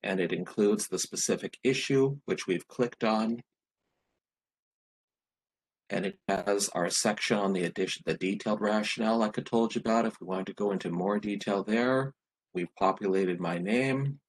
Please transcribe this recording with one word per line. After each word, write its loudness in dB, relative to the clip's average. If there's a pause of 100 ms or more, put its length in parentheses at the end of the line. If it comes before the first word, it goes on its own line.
And -2
it 0
includes 2
the -2
specific -2
issue, 2
which -4
we've 0
clicked -4
on. 2 (2500)
And -2
it -6
has 0
our 0
section 0
on 2
the 0
addition, -4
the 0
detailed -2
rationale, 0
like 0
I -6
told 0
you -2
about. 2
If -4
we -14
wanted -4
to -10
go 0
into -2
more 0
detail -2
there, 0 (400)
we've -4
populated 2
my -2
name. 0